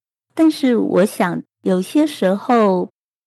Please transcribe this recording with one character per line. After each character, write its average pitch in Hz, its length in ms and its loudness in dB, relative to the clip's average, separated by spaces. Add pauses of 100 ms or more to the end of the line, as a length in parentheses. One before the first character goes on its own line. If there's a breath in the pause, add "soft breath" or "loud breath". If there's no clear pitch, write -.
(340)
但 320 160 4
是 254 260 0
我 196 300 2
想， 175 340 -4 (220)
有 185 180 0
些 294 240 0
时 208 300 -2
候， 202 560 0 (360)